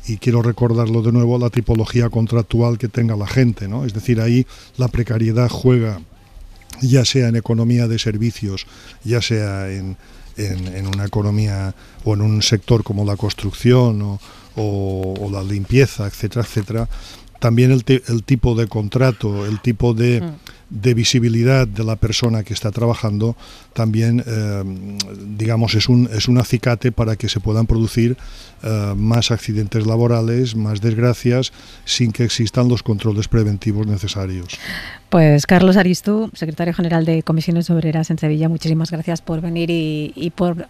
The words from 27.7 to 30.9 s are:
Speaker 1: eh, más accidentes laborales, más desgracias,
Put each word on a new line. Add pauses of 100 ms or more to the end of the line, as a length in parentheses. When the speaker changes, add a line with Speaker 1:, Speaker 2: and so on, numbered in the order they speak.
Speaker 1:
eh,
más
accidentes
laborales,
más
desgracias, (320)